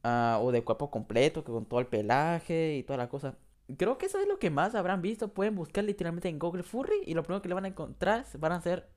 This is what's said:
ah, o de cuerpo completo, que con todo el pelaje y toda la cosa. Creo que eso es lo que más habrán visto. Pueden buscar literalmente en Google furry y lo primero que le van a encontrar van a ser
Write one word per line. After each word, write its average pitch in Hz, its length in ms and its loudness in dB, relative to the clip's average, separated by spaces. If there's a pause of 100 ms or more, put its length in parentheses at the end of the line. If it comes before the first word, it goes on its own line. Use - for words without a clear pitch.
ah, 117 380 4
o 123 100 4
de 117 120 4
cuerpo 143 280 0
completo, 117 520 2
que 123 80 -8
con 113 140 -2
todo 120 140 0
el 123 80 0
pelaje 156 880 2
y 127 80 -2
toda 139 140 -4
la 123 120 -2
cosa. 139 280 -6 (400)
Creo 226 200 2
que 381 100 -4
eso 381 120 -2
es 403 80 2
lo 403 120 0
que 175 120 0
más 170 240 2
habrán 185 260 0
visto. 214 320 -2
Pueden 208 220 0
buscar 185 280 -2
literalmente 175 460 -2
en 151 100 -6
Google 170 240 -2
furry 392 420 -2
y 165 100 -6
lo 165 80 2
primero 190 180 -4
que 175 80 -8
le 180 60 -2
van 190 100 -2
a 190 40 -4
encontrar 196 560 -2 (120)
van 160 140 0
a 175 100 -2
ser 180 360 -2